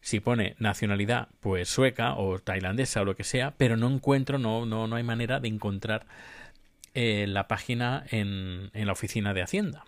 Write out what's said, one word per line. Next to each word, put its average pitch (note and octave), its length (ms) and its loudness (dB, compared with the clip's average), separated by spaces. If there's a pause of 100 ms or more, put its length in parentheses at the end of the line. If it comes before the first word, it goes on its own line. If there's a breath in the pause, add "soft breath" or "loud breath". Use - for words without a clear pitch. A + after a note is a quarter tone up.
si G#2+ 200 -2
pone A2+ 400 0
nacionalidad, G#2 680 0 (100)
pues, F#2 280 0
sueca B2 460 2
o F#2+ 240 0
tailandesa G2 640 0
o - 20 2
lo G2 120 0
que - 80 -8
sea, C3 320 -2
pero A#2 200 4
no A#2+ 140 4
encuentro, C3+ 480 2
no, A#2 280 0
no, A2 200 0
no A2+ 80 -2
hay A#2 80 -2
manera A#2+ 380 0
de A#2+ 80 -2
encontrar, G#2+ 580 -2 (880 loud breath)
eh, G#2+ 320 2
la G2 220 0
página B2 640 0
en, F#2+ 600 -4
en G#2 140 -2
la G2 60 2
oficina G2+ 420 0
de F#2 80 2
Hacienda. F#3 460 -2